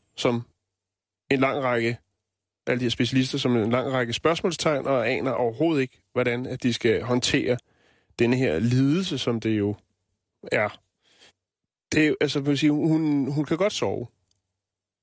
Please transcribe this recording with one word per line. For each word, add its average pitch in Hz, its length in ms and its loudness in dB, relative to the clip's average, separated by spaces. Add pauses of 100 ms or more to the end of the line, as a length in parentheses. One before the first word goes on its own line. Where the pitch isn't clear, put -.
(160)
som 117 260 0 (880)
en 135 100 2
lang 135 240 0
række, 120 340 0 (680)
alle 131 140 0
de 127 40 -4
her 117 60 0
specialister, 131 480 0
som 123 180 0
en 110 140 0
lang 127 220 -2
række 120 200 -2
spørgsmålstegn, 160 720 0
og 123 240 0
aner 131 200 -2
overhovedet 131 520 0
ikke, - 200 -8 (100)
hvordan 123 340 -2
at - 160 -10
de 120 100 2
skal 104 300 2
håndtere 123 540 0 (600)
denne 120 180 4
her 98 220 0
lidelse, 139 600 2
som 117 220 -2
det 110 180 0
jo 101 180 0 (760)
er. 104 280 0 (1120)
Det 156 100 4
er 151 60 4
jo, 135 120 0
altså, 147 180 0
man 139 80 -4
kan 143 100 2
sige, 147 160 4
hun, 147 600 2
hun 143 120 0
kan 160 120 -2
godt 190 160 0
sove. 104 340 -4 (960)